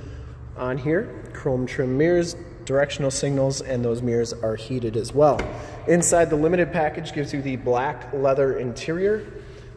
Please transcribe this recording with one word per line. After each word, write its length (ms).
on 220
here. 560
Chrome 320
trim 320
mirrors, 380
directional 460
signals, 500
and 220
those 180
mirrors 320
are 220
heated 400
as 180
well. 280
Inside, 420
the 60
limited 360
package 420
gives 200
you 80
the 160
black 560
leather 440
interior. 680